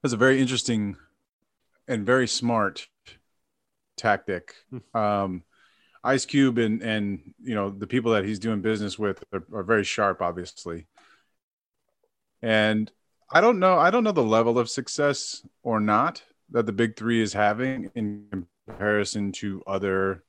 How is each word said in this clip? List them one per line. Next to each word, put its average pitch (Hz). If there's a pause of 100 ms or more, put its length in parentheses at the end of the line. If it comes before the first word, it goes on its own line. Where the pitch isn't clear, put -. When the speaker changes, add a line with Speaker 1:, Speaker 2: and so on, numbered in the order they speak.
Speaker 1:
That's 127
a 113
very 131
interesting 113 (880)
and 110
very 123
smart 113 (1080)
tactic. 98 (140)
Speaker 2:
Hmm. -
Speaker 1:
Um, 101 (600)
Ice 131
Cube 135
and, 113
and, 104
you 123
know, 101
the 98
people 117
that 101
he's 104
doing 107
business 104
with 101
are, 92
are 101
very 101
sharp, 101
obviously. 87 (1500)
And 107 (400)
I 160
don't 214
know, 185
I 165
don't 233
know 220
the 160
level 117
of 117
success - (180)
or 113
not 107 (300)
that 120
the 110
big 110
three 113
is 104
having 107
in 104 (220)
comparison 104
to 98
other 95